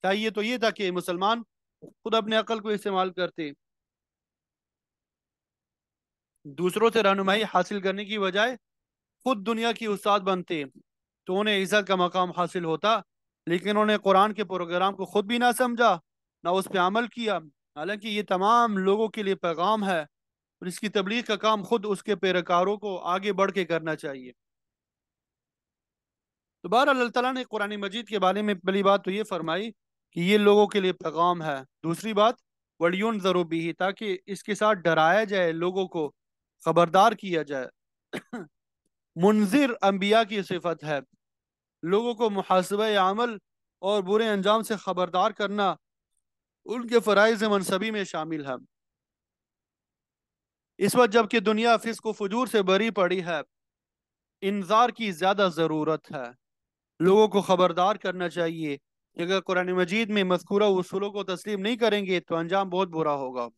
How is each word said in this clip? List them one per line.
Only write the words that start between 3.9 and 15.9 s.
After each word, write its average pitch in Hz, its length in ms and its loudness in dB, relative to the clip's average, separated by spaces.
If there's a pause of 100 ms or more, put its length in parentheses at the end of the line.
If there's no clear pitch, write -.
دوسروں 175 460 0
سے 226 140 0
رہنمائی 196 400 2
حاصل 190 380 -2
کرنے 190 240 -4
کی 208 140 -6
بجائے 202 360 0 (680)
خود 214 240 -2
دنیا 233 240 -2
کی 226 140 -6
استاد 202 340 0
بنتے 180 440 -4 (600)
تو 185 160 -2
انہیں 208 240 0
عزت 196 240 0
کا 196 80 2
مقام 180 360 0
حاصل 175 340 -4
ہوتا، 196 340 0 (460)
لیکن 175 240 -2
انہوں 208 160 2
نے 214 120 2
قرآن 196 360 4
کے 208 100 -6
پروگرام 180 520 -2
کو 190 100 -6
خود 208 200 -2
بھی 240 120 -2
نہ 247 200 4
سمجھا، 233 420 2 (440)